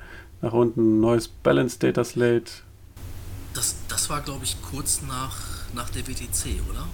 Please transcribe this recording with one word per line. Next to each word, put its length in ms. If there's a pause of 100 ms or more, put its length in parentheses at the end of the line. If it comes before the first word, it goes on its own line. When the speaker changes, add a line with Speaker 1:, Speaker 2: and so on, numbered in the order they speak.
(420)
Speaker 1:
nach 100
unten. 480
Neues 280
Balance 500
Data 240
Slate. 480 (1000)
Speaker 2:
Das, 240 (120)
das 220
war, 120
glaub 200
ich, 200
kurz 400
nach, 340 (380)
nach 160
der 180
W 60
T 180
C, 360
oder? 260